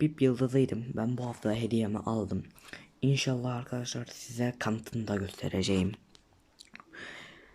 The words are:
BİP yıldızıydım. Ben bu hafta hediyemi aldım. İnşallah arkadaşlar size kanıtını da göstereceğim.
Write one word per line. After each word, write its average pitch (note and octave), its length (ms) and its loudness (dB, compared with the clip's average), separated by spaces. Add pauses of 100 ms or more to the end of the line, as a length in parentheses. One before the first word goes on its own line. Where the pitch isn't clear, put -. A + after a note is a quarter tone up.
BİP D#3 220 2
yıldızıydım. B2 600 4 (100)
Ben A#2+ 240 0
bu B2 80 -4
hafta A2+ 280 -2
hediyemi A2+ 440 2
aldım. G#2 460 -2 (580)
İnşallah B2+ 540 2
arkadaşlar B2 480 -6
size A#2+ 540 -2
kanıtını A2 500 -2
da G2+ 80 0
göstereceğim. F#2+ 760 2 (1600)